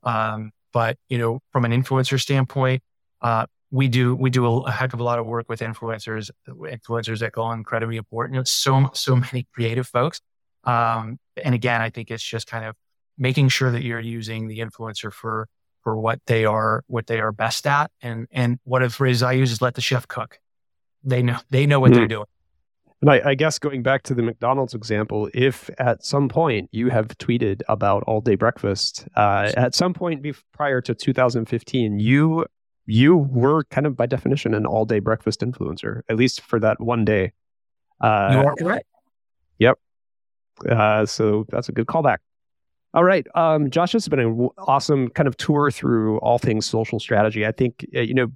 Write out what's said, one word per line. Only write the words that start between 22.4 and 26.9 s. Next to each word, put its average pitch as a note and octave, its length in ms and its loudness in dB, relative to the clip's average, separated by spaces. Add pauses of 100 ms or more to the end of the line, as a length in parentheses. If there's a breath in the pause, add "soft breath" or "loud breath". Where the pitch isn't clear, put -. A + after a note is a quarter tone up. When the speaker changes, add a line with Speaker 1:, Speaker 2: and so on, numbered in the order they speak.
Speaker 2:
And D3 80 8
I, C3+ 140 8
I C#3 100 2
guess D3+ 260 -2
going C3+ 240 -4
back C3+ 180 0
to C3+ 120 -4
the A#2+ 80 0
McDonald's A#2+ 520 -2
example, G#2+ 580 -4
if B2+ 460 0
at B2 260 -2
some C#3+ 240 0
point C3 440 -2
you A#2+ 180 0